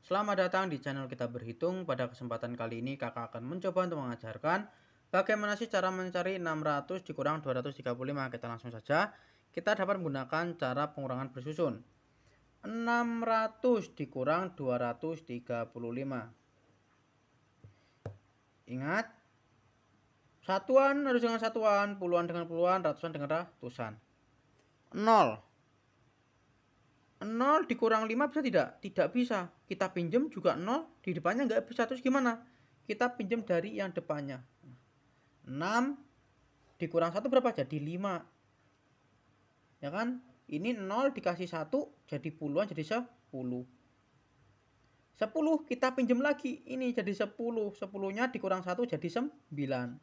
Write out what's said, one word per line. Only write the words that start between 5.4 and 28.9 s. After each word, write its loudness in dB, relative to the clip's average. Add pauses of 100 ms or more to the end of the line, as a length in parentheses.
sih -4
cara 0
mencari -2
enam -2
ratus -2
dikurang -2
dua -2
ratus -4
tiga -4
puluh -4
lima. -4
Kita -8
langsung -8
saja. 2 (400)
Kita 0
dapat 0
menggunakan -2
cara 0
pengurangan -4
bersusun. -2 (800)
Enam 0
ratus 2
dikurang 0
dua 0
ratus -4
tiga -6
puluh -8
lima. -6 (2500)
Ingat, -2 (1400)
satuan 6
harus 4
dengan 2
satuan, 4
puluhan 2
dengan -4
puluhan, 2
ratusan -2
dengan -2
ratusan. -6 (960)
Nol. 6 (1800)
Nol 4
dikurang 4
lima 2
bisa 0
tidak? 2
Tidak 2